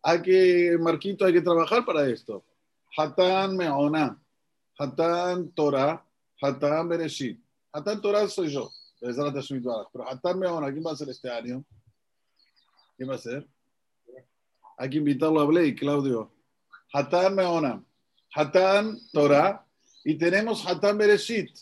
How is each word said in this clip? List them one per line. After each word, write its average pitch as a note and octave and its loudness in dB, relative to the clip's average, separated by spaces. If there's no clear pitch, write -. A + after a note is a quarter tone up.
hay E3+ 2
que, F3+ 6
Marquito, E3 0
hay F3 4
que E3+ 6
trabajar E3+ 2
para D3 0
esto. A2 -8
Hatán F#3 0
Meona, D3 0
Hatán E3+ -2
Torah, D3 0
Hatán C#3+ -2
Bereshit. D#3+ -4
Hatán G#3 -6
Torah G#3 0
soy F3 -4
yo, C#3 -6
Bezrat C3+ -6
Hashem C3+ -8
Yitbaraj. A#2+ -8
Pero B2+ -12
Hatán F3 -4
Meona, E3 -4
¿quién D3+ -8
va D#3+ -6
a C#3+ -8
ser C#3 -12
este B2+ -12
año? A#2+ -8
¿Quién C3 -10
va C3 -6
a - -12
ser? B2 -12
Hay C3+ -8
que C#3 -4
invitarlo D3+ 2
a D3 4
Blake, D#3 2
Claudio. C#3 -2
Hatán F3 0
Meona, D#3+ 0
Hatán F#3+ 2
Torah, D3 4
y D#3 -2
tenemos G3 0
Hatán G3+ 0
Bereshit. G#3 2